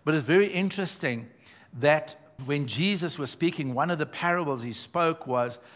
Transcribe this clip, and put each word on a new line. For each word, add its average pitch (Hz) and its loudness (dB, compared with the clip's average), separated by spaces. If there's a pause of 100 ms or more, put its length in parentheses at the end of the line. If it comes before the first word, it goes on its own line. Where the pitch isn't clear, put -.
But 156 2
it's 147 0
very 190 6
interesting 180 -4 (440)
that 147 2 (280)
when 143 -2
Jesus 170 0
was 139 -4
speaking, 156 -2
one 151 2
of 170 0
the 147 -2
parables 170 -2
he 120 -6
spoke 165 -2
was, 123 0 (180)